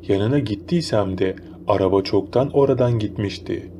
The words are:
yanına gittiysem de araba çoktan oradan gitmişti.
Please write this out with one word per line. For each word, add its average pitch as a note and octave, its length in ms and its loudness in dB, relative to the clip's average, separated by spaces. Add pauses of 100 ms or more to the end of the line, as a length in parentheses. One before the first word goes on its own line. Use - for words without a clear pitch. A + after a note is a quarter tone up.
yanına G#2+ 320 2
gittiysem G#2 760 -2
de F#2+ 180 0 (320)
araba F#2+ 340 4
çoktan A#2+ 480 0
oradan B2+ 500 2
gitmişti. G2 800 -6